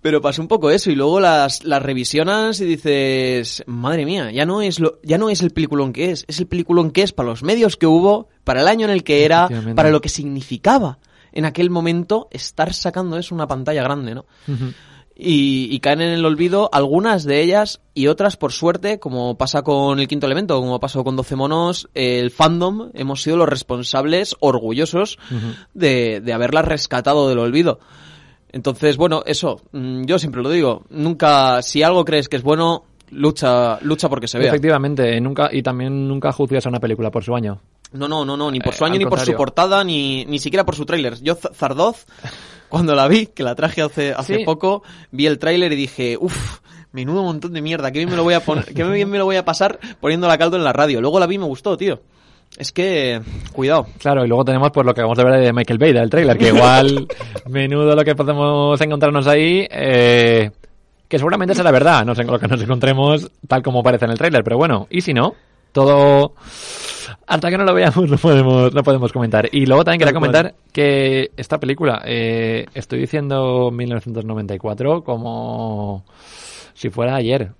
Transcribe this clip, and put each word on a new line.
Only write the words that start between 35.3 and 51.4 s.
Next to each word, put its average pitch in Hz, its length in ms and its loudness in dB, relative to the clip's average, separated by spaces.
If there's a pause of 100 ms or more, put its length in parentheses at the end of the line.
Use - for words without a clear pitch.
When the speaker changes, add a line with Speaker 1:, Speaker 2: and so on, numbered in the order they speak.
Speaker 2:
y 135 100 -2
también 135 460 -4
nunca 139 240 -2
juzgues 131 340 -2
a 123 40 -4
una 120 100 -4
película 113 300 -4
por 110 120 -4
su 120 140 -4
año. 104 240 -6 (320)
Speaker 1:
No, 139 160 -8
no, 151 160 -4
no, 139 120 -6
no, 147 140 -4
ni 131 100 -4
por 127 120 -2
Speaker 2:
Eh, - 60 -12
Speaker 1:
su 156 80 0
año, 175 80 -2
Speaker 2:
al 196 60 0
Speaker 1:
ni 196 40 2
por 180 160 0
su 127 60 0
Speaker 2:
contrario. 117 120 0
Speaker 1:
portada, 190 460 2
ni, 139 400 -4
ni 147 140 -6
siquiera 165 260 0
por 170 100 -4
su 147 120 -8
tráiler. 127 360 -4
Yo, 160 120 0
Z-, - 200 -8
Zardoz, 156 520 -2 (300)
<laughs> - 320 -20
cuando 156 260 0
la 139 140 4
vi, 214 180 4
que - 160 -12
la 123 120 -2
traje 156 280 -4
hace, 143 300 -2
hace 135 260 -4
Speaker 2:
Sí. 220 60 -4
Speaker 1:
poco, 185 380 -2 (300)
vi 139 140 0
el 147 120 2
tráiler 170 340 0
y 147 40 -2
dije, 127 440 -6
"Uf, - 400 -6 (320)
menudo 139 300 -4
montón 170 320 -6
de 160 80 -6
mierda, 151 280 -4
qué 139 100 -6
bien 175 100 -4
me 180 60 -2
lo 170 60 0
voy 175 120 2
a 170 100 2
pon-, 151 200 -2 (100)
qué 160 100 -2
bien 202 260 0
me 202 80 -2
lo 196 80 0
voy 190 100 0
a 180 100 -2
pasar 185 320 0 (220)
poniéndola 165 340 2
a 156 40 -2
caldo 165 200 2
en 165 60 0
la 131 100 2
radio". 143 280 2
Luego 151 180 2
la 175 60 4
vi 190 100 -2
y - 20 -4
me 190 80 -6